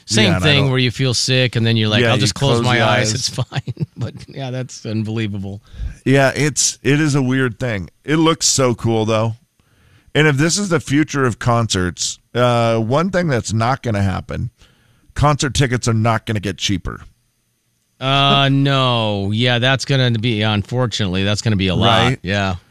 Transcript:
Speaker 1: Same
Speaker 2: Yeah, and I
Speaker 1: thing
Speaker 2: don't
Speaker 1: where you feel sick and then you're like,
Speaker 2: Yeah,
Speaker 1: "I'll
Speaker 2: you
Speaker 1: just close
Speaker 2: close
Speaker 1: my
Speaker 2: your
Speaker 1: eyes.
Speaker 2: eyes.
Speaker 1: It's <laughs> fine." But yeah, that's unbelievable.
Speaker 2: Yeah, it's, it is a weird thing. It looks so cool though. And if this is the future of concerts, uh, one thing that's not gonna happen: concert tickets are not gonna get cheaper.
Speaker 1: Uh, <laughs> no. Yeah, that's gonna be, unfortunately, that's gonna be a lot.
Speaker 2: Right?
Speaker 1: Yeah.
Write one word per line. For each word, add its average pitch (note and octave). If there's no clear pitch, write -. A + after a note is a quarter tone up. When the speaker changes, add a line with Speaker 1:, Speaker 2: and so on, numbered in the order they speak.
Speaker 1:
Same G3
Speaker 2:
Yeah, E3+
and F2+
I D#3+
Speaker 1:
thing C#3
Speaker 2:
don't C3+
Speaker 1:
where C3
you B2
feel C3
sick B2+
and A2+
then A2+
you're A2
like, G#2+
Speaker 2:
Yeah, A#2
Speaker 1:
"I'll A2
Speaker 2:
you G#2+
Speaker 1:
just G#2
close C3
Speaker 2:
close A#2
Speaker 1:
my B2
Speaker 2:
your A#2+
Speaker 1:
eyes. A#2+
Speaker 2:
eyes. G#2+
Speaker 1:
It's -
<laughs> -
fine." -
But B2+
yeah, C3+
that's B2+
unbelievable. G#2+
Speaker 2:
Yeah, C3+
it's, -
it D3
is D3
a C#3+
weird B2+
thing. G#2+
It D3
looks D#3+
so B2+
cool A2+
though. A2
And D3
if D3
this D#3+
is G#3
the E3
future C#3+
of A2+
concerts, G2+
uh, A#2+
one C3+
thing F3+
that's A#2+
not A2+
gonna G#2
happen: F#2
concert C#3+
tickets B2
are A2+
not A2
gonna G#2+
get F#2+
cheaper. C#2+
Speaker 1:
Uh, C#3
<laughs> C3+
no. B2
Yeah, A#2+
that's C3
gonna C3
be, A2
unfortunately, G#2
that's G2+
gonna G#2+
be F#2+
a F2+
lot. G#2
Speaker 2:
Right? B2
Speaker 1:
Yeah. F#2+